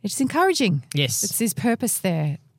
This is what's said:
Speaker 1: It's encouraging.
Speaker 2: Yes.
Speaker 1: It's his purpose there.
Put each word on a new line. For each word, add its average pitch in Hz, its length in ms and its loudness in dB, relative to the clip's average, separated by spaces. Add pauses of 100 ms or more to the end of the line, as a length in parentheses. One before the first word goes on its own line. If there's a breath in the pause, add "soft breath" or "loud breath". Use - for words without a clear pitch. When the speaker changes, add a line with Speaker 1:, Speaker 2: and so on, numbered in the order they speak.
Speaker 1:
It's - 160 -6
encouraging. 285 640 2 (100)
Speaker 2:
Yes. 143 300 0
Speaker 1:
It's - 160 -4
his 226 140 0
purpose 240 440 0
there. 156 400 -2 (220)